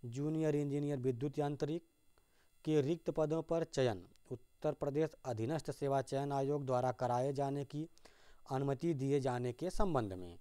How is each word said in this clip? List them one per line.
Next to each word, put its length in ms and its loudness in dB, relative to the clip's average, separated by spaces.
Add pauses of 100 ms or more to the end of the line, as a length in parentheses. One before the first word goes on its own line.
जूनियर 520 0
इंजीनियर 420 0
विद्युत 400 -2
यांत्रिक 440 -2 (800)
के 160 4
रिक्त 300 0
पदों 320 2
पर 220 0
चयन 440 0 (220)
उत्तर 420 -4
प्रदेश 380 0 (140)
अधीनस्थ 460 -2
सेवा 320 0
चयन 300 -2
आयोग 340 0
द्वारा 260 2
कराए 400 0
जाने 320 -2
की 240 -8 (640)
अनुमति 440 0
दिए 260 2
जाने 320 0
के 180 -4
संबंध 420 2
में। 280 -12